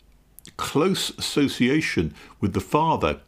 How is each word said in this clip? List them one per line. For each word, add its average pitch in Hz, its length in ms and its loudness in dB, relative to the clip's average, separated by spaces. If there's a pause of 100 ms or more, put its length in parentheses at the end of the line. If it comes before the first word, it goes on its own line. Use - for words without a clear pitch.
(580)
close 170 520 0
association 131 1040 0 (260)
with 95 120 0
the 95 80 0
Father, 135 680 0